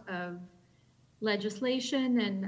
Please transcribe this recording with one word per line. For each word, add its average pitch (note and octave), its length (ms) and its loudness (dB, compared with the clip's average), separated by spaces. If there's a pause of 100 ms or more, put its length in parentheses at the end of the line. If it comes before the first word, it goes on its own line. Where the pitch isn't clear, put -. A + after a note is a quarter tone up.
of F3 300 -6 (840)
legislation B3 1000 2
and, G3 280 0